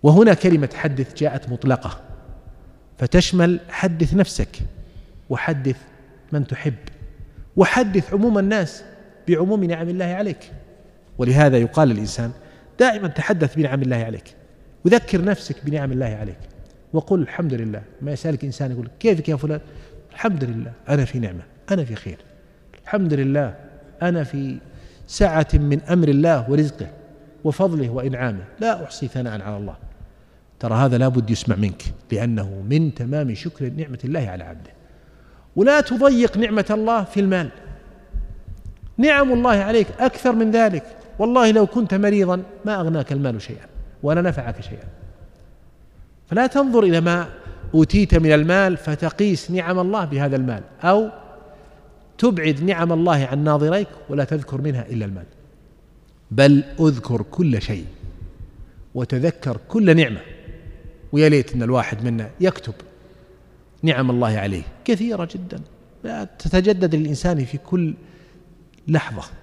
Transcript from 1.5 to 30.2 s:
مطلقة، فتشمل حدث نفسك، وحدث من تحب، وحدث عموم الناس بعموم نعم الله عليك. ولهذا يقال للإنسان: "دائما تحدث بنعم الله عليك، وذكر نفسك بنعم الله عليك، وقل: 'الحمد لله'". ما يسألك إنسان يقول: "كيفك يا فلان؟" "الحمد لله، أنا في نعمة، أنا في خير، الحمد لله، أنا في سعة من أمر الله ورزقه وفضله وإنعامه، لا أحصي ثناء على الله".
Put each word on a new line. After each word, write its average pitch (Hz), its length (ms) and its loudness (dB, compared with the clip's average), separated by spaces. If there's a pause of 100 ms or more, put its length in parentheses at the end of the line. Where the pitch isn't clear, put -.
مطلقة، 123 500 -2 (960)
فتشمل 175 720 0
حدث 165 460 -2
نفسك، - 440 -2 (720)
وحدث 135 460 -4 (560)
من 143 140 -2
تحب، 117 280 -6 (800)
وحدث 196 580 2
عموم 208 240 2
الناس 196 460 -2 (440)
بعموم 185 360 2
نعم 170 240 -4
الله 180 160 -4
عليك. 180 460 -6 (680)
ولهذا 131 400 6
يقال 123 300 4
للإنسان: 113 440 -4 (460)
"دائما 214 300 2
تحدث 156 460 -2
بنعم 139 280 0
الله 127 140 -2
عليك، 113 380 -8 (500)
وذكر 185 400 2
نفسك 190 400 -4
بنعم 143 280 -4
الله 127 140 -2
عليك، 107 320 -8 (540)
وقل: 165 300 0
'الحمد 143 320 -4
لله'". 110 280 -6 (200)
ما 143 100 -6
يسألك 143 320 -6
إنسان 139 260 -6
يقول: 120 180 -8 (120)
"كيفك 175 280 2
يا 156 80 0
فلان؟" 151 240 -4 (520)
"الحمد 170 320 -2
لله، 117 280 -8 (160)
أنا 139 160 2
في 127 140 -6
نعمة، 92 240 -6 (280)
أنا 180 140 0
في 117 100 -8
خير، - 240 -12 (680)
الحمد 180 300 0
لله، 139 400 0 (480)
أنا 170 220 -2
في 135 340 -8 (480)
سعة 160 480 0
من 147 260 2
أمر 170 280 2
الله 139 420 2
ورزقه 143 380 -2 (560)
وفضله 156 460 0
وإنعامه، 123 540 -4 (160)
لا 214 240 -2
أحصي - 240 -10
ثناء 117 320 -6
على 104 160 -10
الله". 101 200 -10 (840)